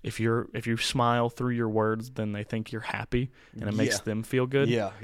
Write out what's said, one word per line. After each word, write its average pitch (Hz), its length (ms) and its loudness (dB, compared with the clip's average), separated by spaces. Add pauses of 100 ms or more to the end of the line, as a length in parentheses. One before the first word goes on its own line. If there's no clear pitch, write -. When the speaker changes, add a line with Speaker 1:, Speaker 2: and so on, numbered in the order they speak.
Speaker 1:
if - 160 -6
you're, 113 340 2
if - 140 -6
you 117 120 2
smile 120 500 4
through 123 260 -2
your 117 140 0
words, 110 420 2
then 110 220 -4
they 104 100 -4
think 110 300 -4
you're 110 80 -6
happy, 123 500 -2 (220)
and 104 160 -6
it 107 60 -2
makes 120 240 2
Speaker 2:
Yeah. - 60 -8
Speaker 1:
them 110 200 -2
feel 127 240 0
good. 139 200 4
Speaker 2:
Yeah, 110 220 2 (140)